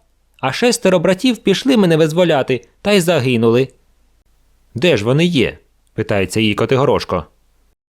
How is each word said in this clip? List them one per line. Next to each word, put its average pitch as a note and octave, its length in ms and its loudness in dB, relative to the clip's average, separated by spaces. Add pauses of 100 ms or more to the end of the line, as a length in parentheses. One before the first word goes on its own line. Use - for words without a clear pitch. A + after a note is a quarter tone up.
(400)
а C3 120 -4
шестеро F#3+ 480 0
братів F#3+ 380 0
пішли A#3 400 0
мене E3+ 200 4
визволяти D#3 680 0 (140)
та G3+ 100 -2
й G3+ 100 2
загинули". B2+ 640 0 (1080)
"Де C#3+ 220 0
ж G2+ 80 -4
вони C#3+ 200 0
є?" C3+ 320 -2 (360)
питається G#2 460 -4
її G#2+ 160 0
Котигорошко. A#2 680 -2 (640)